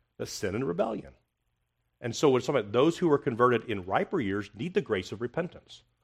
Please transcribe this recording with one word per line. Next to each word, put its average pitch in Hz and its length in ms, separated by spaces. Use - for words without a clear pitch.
the - 80
sin 95 300
and 127 120
rebellion. 170 460
And 120 160
so 151 140
we're 127 100
talking 139 200
about 104 120
those 147 240
who 165 160
are 143 60
converted 120 500
in 101 160
riper 101 340
years 98 360
need 113 180
the 202 80
grace 101 320
of 104 80
repentance. - 640